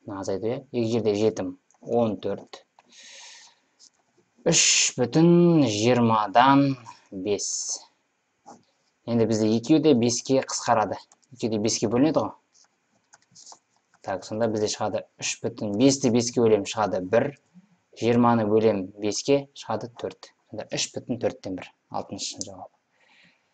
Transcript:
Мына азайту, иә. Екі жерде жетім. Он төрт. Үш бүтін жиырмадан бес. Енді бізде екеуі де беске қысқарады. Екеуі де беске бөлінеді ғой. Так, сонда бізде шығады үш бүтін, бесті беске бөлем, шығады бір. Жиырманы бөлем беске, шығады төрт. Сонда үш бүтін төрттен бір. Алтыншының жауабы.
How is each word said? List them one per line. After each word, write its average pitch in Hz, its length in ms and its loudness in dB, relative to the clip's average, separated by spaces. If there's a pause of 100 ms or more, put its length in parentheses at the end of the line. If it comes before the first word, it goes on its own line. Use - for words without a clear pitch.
Мына 98 140 -12
азайту, 98 260 -6
иә. 127 140 -4 (100)
Екі 113 220 -2
жерде 110 240 0
жетім. 104 400 -2 (240)
Он 113 400 -2
төрт. - 440 -10 (1800)
Үш - 520 2
бүтін 165 720 6
жиырмадан 120 1000 4 (380)
бес. 95 680 -6 (1300)
Енді 117 200 0
бізде 110 240 0
екеуі 117 320 2
де 151 120 6
беске 120 480 0
қысқарады. 107 560 -2 (320)
Екеуі 113 240 -6
де 107 80 -2
беске 113 240 -2
бөлінеді 123 380 2
ғой. 92 80 -10 (1700)
Так, 95 240 -8
сонда 110 240 -4
бізде 107 160 0
шығады 98 380 -4 (180)
үш - 200 -6
бүтін, 110 360 -6
бесті 135 320 4
беске 120 320 0
бөлем, 107 240 4
шығады 98 400 -4
бір. 123 300 0 (600)
Жиырманы 120 520 2
бөлем 107 380 2 (100)
беске, 135 460 -2 (100)
шығады 117 400 -8
төрт. - 380 -12 (180)
Сонда 110 240 -12
үш - 160 -6
бүтін 117 320 -8
төрттен 98 380 -6
бір. - 100 -18 (240)
Алтыншының - 540 -10
жауабы. 95 260 -20 (800)